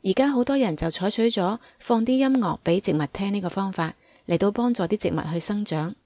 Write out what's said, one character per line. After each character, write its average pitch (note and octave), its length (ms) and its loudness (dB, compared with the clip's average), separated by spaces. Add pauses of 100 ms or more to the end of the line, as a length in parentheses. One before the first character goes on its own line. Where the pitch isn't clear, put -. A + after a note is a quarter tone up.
而 F#3+ 100 0
家 C#4 160 4
好 B3 140 2
多 C#4 140 0
人 G3+ 180 2
就 E3 120 -2
採 F#3+ 240 -2
取 A3+ 180 2
咗 G#3 300 -2 (180)
放 A3+ 260 0
啲 B3+ 100 2
音 C4+ 260 2
樂 E3+ 240 -2
畀 F3 160 2
植 E3 160 0
物 D3+ 180 2
聽 G3 180 -2
呢 G3+ 100 -2
個 F3+ 80 -4
方 F#3 220 -4
法， E3 220 -4 (320)
嚟 E3+ 140 0
到 G3 100 4
幫 A#3+ 240 2
助 G3+ 120 -2
啲 G#3 120 0
植 - 160 0
物 D#3+ 80 -2 (100)
去 E3+ 80 -2
生 G#3 240 -2
長。 D#3+ 300 -4 (120)